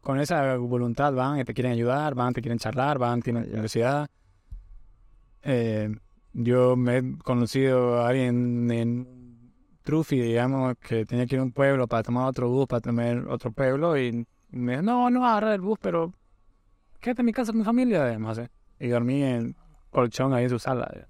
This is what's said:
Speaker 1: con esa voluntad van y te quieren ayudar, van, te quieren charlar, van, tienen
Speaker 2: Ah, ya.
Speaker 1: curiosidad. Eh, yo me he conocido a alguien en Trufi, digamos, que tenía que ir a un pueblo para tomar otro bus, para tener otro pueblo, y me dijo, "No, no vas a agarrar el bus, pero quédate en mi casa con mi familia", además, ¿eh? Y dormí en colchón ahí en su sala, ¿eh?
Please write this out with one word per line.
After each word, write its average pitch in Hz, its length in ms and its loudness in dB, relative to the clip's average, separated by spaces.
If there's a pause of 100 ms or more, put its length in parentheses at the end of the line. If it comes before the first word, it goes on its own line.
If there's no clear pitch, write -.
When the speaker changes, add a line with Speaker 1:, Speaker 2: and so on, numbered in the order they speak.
Speaker 1:
con 135 180 0
esa 143 360 0
voluntad 123 580 0
van 135 260 0
y 123 40 -2
te 120 100 -8
quieren 127 180 0
ayudar, 127 420 0
van, 123 200 0
te 120 80 -6
quieren 113 160 -4
charlar, 131 400 -2
van, 120 240 0
tienen 117 220 -2
Speaker 2:
Ah, - 20 -8
ya. 101 60 -10
Speaker 1:
curiosidad. 113 540 0 (1400)
Eh, 110 520 -2 (380)
yo 127 440 4
me 123 220 2
he 131 200 -4
conocido 123 840 2
a 117 60 2
alguien 123 600 0
en 120 840 -6 (300)
Trufi, 151 380 0
digamos, 123 580 0
que 113 260 -2
tenía 120 220 -2
que 127 80 -2
ir 131 60 0
a 131 40 0
un 123 80 -4
pueblo 139 340 2
para 113 160 0
tomar 123 260 0
otro 127 200 -2
bus, 127 180 2
para 120 140 -2
tener 120 480 -2
otro 120 240 -6
pueblo, 139 460 0
y 117 280 -2 (220)
me 123 240 -4
dijo, 139 100 -4
"No, 247 280 2
no 247 100 2
vas 247 80 2
a 226 40 4
agarrar 214 220 2
el 190 60 -2
bus, 196 220 -2
pero 170 320 -2 (840)
quédate 247 220 -4
en 240 40 4
mi 226 60 2
casa 220 200 -2
con 220 60 2
mi 220 60 2
familia", 226 400 2
además, 110 340 -2
¿eh? 120 100 -10 (300)
Y 127 100 -6
dormí 120 340 2
en 123 320 -2 (360)
colchón 131 420 0
ahí 123 120 2
en 123 60 0
su 123 80 0
sala, 127 360 -4
¿eh? - 160 -16